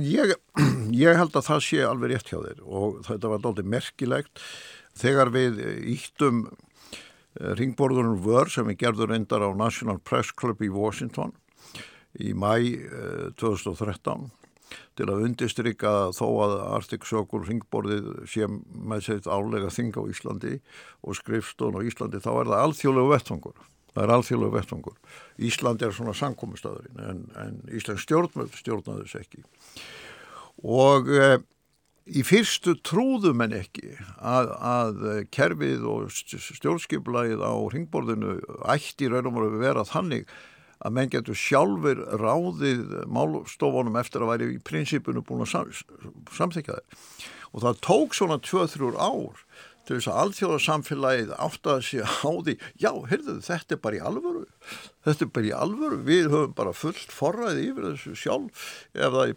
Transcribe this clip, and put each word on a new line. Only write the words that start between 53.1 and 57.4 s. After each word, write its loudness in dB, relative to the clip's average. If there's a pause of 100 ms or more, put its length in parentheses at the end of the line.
heyrðu, -2
þetta -4
er -6
bara -2
í -6
alvöru. -4 (600)
Þetta 2
er -4
bara 0
í -2
alvöru. -2 (100)
Við 6
höfum 2
bara -2
fullt -8
forræði -2